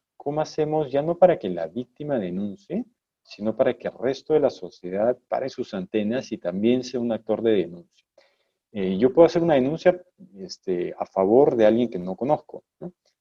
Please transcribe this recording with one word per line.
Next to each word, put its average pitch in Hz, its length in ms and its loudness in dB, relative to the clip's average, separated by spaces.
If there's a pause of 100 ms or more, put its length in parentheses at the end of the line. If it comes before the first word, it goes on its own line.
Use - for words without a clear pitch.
(160)
cómo 147 240 -6
hacemos, 151 500 -2
ya 139 120 0
no 170 160 -2
para 175 200 6
que 101 120 -6
la 85 180 -4
víctima 127 520 -6
denuncie, 98 640 -6 (360)
sino 110 360 -8
para 127 160 2
que - 160 -8
el - 100 -18
resto 135 340 -4
de 151 60 6
la 135 100 2
sociedad 98 680 -4 (100)
pare 131 220 -4
sus - 240 -10
antenas 107 580 -4
y - 60 -8
también 113 480 0
sea 127 160 -6
un 117 100 -2
actor 107 300 -4
de 113 100 2
denuncia. 87 540 -4 (640)
Eh, 95 260 -4
yo 123 140 2
puedo 165 140 6
hacer 165 160 2
una 165 140 2
denuncia, 151 460 0 (360)
este, 90 600 -6
a - 80 -6
favor 120 520 4
de 110 80 4
alguien 113 240 4
que 90 100 -8
no 92 160 -8
conozco, - 480 -6 (160)
¿no? 175 140 -14 (280)